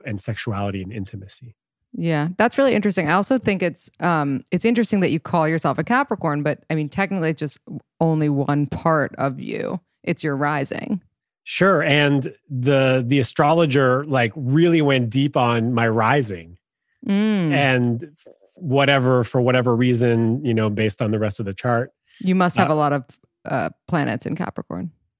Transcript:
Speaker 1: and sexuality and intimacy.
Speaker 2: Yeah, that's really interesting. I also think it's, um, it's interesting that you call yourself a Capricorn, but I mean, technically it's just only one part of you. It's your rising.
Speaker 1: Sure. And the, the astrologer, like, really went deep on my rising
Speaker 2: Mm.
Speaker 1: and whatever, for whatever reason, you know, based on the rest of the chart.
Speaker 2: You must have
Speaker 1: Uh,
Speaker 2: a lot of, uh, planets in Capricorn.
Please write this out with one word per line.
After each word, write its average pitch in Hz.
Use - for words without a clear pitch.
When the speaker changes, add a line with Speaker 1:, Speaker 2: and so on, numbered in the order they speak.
Speaker 1:
and 101
sexuality 101
and 92
intimacy. 101
Speaker 2:
Yeah, 165
that's 233
really 269
interesting. 196
I 156
also 202
think 196
it's, 170
um, 147
it's 180
interesting 220
that 160
you 156
call 160
yourself 160
a 139
Capricorn, 190
but 147
I 160
mean, 151
technically 190
it's 160
just 151
only 156
one 143
part 156
of 135
you. -
It's 170
your 147
rising. 147
Speaker 1:
Sure. 175
And 143
the, 131
the 135
astrologer, 143
like, 127
really 160
went 131
deep 139
on 120
my 117
rising 110
Speaker 2:
Mm. 196
Speaker 1:
and 127
whatever, 131
for 127
whatever 123
reason, 120
you 117
know, 110
based 107
on 107
the 110
rest 104
of 104
the 98
chart. 123
Speaker 2:
You 185
must 180
have 180
Speaker 1:
Uh, 156
Speaker 2:
a -
lot 147
of, 139
uh, 117
planets 135
in -
Capricorn. -